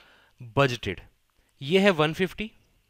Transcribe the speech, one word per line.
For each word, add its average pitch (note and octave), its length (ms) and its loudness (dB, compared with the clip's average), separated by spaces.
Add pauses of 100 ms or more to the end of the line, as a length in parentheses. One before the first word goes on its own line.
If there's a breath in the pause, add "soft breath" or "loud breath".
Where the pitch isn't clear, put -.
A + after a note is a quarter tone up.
(560 soft breath)
बजटेड, B2 440 0 (600)
ये D#3+ 200 2
है G3+ 100 6
वन D#3 220 2
फिफ्टी, F#3+ 380 -6 (400)